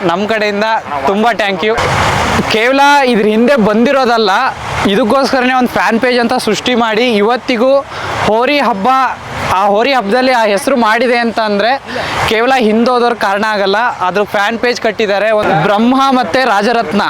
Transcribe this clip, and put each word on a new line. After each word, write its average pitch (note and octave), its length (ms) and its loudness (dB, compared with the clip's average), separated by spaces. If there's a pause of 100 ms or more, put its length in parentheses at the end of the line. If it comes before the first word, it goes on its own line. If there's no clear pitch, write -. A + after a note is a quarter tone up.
(100)
ನಮ್ಮ F3+ 120 -2 (100)
ಕಡೆಯಿಂದ G#3 340 -2 (440)
ತುಂಬ G#3+ 160 0 (160)
ಥ್ಯಾಂಕ್ G3 260 -2
ಯು. A3+ 80 0 (760)
ಕೇವಲ B3 260 2 (320)
ಇದ್ರ G#3 140 2 (100)
ಹಿಂದೆ B3 180 4 (140)
ಬಂದಿರೋದಲ್ಲ, A#3 640 2 (640)
ಇದಕ್ಕೋಸ್ಕರನೇ B3+ 680 2
ಒಂದು B3 180 0
ಫ್ಯಾನ್ G#3 240 0
ಪೇಜ್ B3 220 2
ಅಂತ A#3+ 100 0 (140)
ಸೃಷ್ಟಿ A#3 260 -2 (100)
ಮಾಡಿ A3 220 0 (160)
ಇವತ್ತಿಗೂ B3 500 0 (560)
ಹೋರಿ B3+ 300 2 (100)
ಹಬ್ಬ, A3 200 -2 (720)
ಆ - 20 0 (120)
ಹೋರಿ A#3+ 240 0
ಹಬ್ಬದಲ್ಲಿ B3 420 0
ಆ A3+ 40 2 (100)
ಹೆಸರು A#3 240 0 (100)
ಮಾಡಿದೆ A#3 380 2
ಅಂತ A3+ 140 -2 (120)
ಅಂದ್ರೆ G#3 200 0 (600)
ಕೇವಲ A#3 220 0 (140)
ಹಿಂದೋದವ್ರ A#3+ 480 2 (100)
ಕಾರಣ G3+ 200 -2 (100)
ಆಗಲ್ಲ, G3 240 0 (280)
ಅದ್ರ F#3 160 0 (120)
ಫ್ಯಾನ್ G#3+ 280 0
ಪೇಜ್ A#3+ 240 0
ಕಟ್ಟಿದ್ದಾರೆ. G3+ 420 0 (100)
ಒಂದು F#3 160 0 (120)
ಬ್ರಹ್ಮ A#3 340 2 (180)
ಮತ್ತೆ B3+ 220 0 (120)
ರಾಜರತ್ನ G#3 580 0